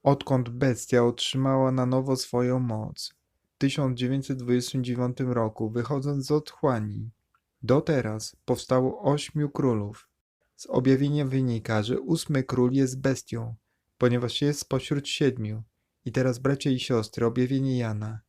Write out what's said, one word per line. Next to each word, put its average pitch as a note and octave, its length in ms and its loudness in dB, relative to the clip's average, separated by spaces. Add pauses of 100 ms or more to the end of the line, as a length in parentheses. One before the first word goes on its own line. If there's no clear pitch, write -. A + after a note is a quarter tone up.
Odkąd C3+ 460 2
bestia B2 560 2
otrzymała C3 680 0
na B2+ 140 0
nowo C3 300 0
swoją B2 420 0
moc, A2+ 560 -6 (400)
w - 40 -20
tysiąc C3+ 400 0
dziewięćset C3 400 -2
dwudziestym B2 460 0
dziewiątym B2 480 -2
roku, A2+ 380 -2
wychodząc C3+ 560 -4
z - 40 -12
otchłani, A2+ 800 -2 (520)
do B2 180 4
teraz A#2 640 -2
powstało B2+ 580 0
ośmiu D3 480 0
królów. A2 580 -2 (480)
Z - 100 -18
objawienia C#3 580 4
wynika, A#2+ 580 0
że A2+ 180 -2
ósmy D#3+ 420 0
król B2 300 2
jest C3 280 2
bestią, A#2 540 -4 (440)
ponieważ A#2+ 440 2
jest D3 180 0
spośród C#3 480 -4
siedmiu. A2 540 -2 (420)
I A#2 80 -6
teraz, B2+ 260 0
bracia C#3 320 0
i C3 80 2
siostry, A#2 480 0
objawienie B2+ 520 0
Jana. A2 500 -4